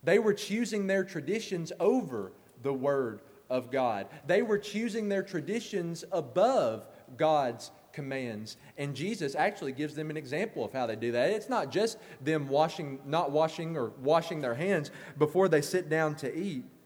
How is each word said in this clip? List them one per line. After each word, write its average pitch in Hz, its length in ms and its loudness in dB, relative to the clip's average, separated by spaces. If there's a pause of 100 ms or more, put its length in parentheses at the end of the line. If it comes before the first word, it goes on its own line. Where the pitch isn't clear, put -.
They 185 160 6
were 214 140 4
choosing 208 520 -2
their 196 160 4
traditions 180 760 -4
over 160 520 2 (300)
the 139 100 0
word 131 500 0 (280)
of 127 200 -2
God. 117 360 0 (200)
They 185 160 4
were 214 160 2
choosing 214 500 -4
their 196 140 0
traditions 175 920 -4
above 165 760 2 (300)
God's 143 540 2 (220)
commands. 127 640 -6 (180)
And 143 180 -4
Jesus 170 400 -4
actually 156 380 0
gives 143 220 -4
them 156 160 -6
an 156 80 -4
example 147 440 -4
of 104 120 -4
how 127 120 0
they 110 100 -2
do 117 160 0
that. 123 180 4
It's 214 180 -2
not 180 240 -2
just 208 240 0 (240)
them 147 280 0
washing, 143 580 0
not 151 240 0
washing 160 480 0
or 113 140 -2 (100)
washing 160 400 2
their 120 120 0
hands 165 360 0 (260)
before 151 320 6
they 156 140 6
sit 175 260 -2
down 156 280 2
to 143 220 -6
eat. 160 280 -4 (200)